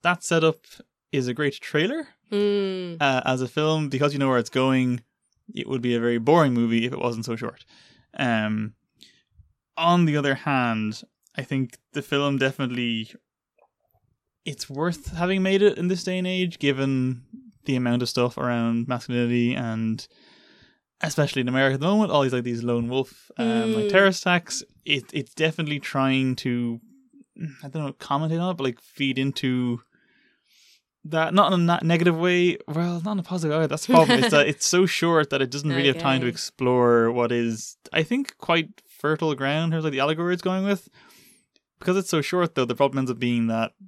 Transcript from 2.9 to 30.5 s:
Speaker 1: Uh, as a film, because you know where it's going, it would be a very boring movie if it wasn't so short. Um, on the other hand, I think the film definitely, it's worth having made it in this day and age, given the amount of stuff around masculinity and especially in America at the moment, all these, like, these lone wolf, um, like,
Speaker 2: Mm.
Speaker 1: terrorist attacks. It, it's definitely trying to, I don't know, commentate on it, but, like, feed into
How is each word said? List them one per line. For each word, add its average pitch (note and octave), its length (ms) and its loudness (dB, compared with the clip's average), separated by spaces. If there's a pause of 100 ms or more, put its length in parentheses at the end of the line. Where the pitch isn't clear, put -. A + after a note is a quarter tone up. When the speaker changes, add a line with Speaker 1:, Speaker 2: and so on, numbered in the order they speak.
Speaker 1:
Uh, C3+ 240 2
as C3 160 0
a B2+ 60 -4
film, D#3 420 0
because C#3+ 240 0
you C#3+ 60 -4
know C3+ 100 2
where B2+ 80 2
it's A#2 120 -2
going, B2+ 520 0 (520)
it - 140 -8
would C3 140 -4
be A#2+ 140 0
a A#2 40 0
very A#2+ 180 0
boring C#3+ 360 4
movie A#2 320 2
if B2 80 -4
it - 60 -8
wasn't A2+ 260 -4
so A#2 100 -4
short. - 300 -10 (520)
Um, G#2+ 580 -2 (1000)
on E3+ 300 4
the D3 100 2
other C#3 200 0
hand, A#2 640 -2 (340)
I C#3+ 80 -8
think C3+ 340 -6 (140)
the D3 100 -6
film C#3+ 360 -2
definitely, B2 760 -2 (1300)
it's - 240 -10
worth D#3+ 460 -4
having F#3 280 0
made F#3+ 180 4
it G3+ 160 6
in F3+ 100 -2
this F3+ 160 -2
day F#3 140 -4
and F#3 100 -2
age, F#3 320 -2
given C3 640 0 (420)
the C3+ 100 0
amount A#2+ 260 0
of A#2+ 80 -2
stuff B2 280 0
around A#2 500 -2
masculinity A#2+ 680 0
and A2+ 540 -4 (920)
especially D3 400 -2
in B2 80 -2
America C3+ 260 2
at C3+ 40 -6
the D3+ 80 -4
moment, G#3 240 2
all D3 100 2
these, C3 120 0
like, B2 100 -2
these A#2+ 200 -4
lone A#2+ 240 -2
wolf, B2+ 500 -4
um, A3+ 360 0
like, G#3+ 120 0
Speaker 2:
Mm. G3+ 40 -2
Speaker 1:
terrorist F#3+ 320 4
attacks. - 420 -2 (220)
It, C#3+ 280 -2
it's D3 200 -6
definitely D#3 460 -2
trying C3+ 580 0
to, A#2+ 420 -4 (840)
I C#3+ 60 -14
don't D3+ 160 -6
know, C3+ 80 -8
commentate D#3+ 480 -2
on F#3 100 -2
it, E3+ 60 -6
but, C#3 60 -6
like, B2+ 160 -4
feed C3+ 400 -4
into B2+ 640 -2 (1200)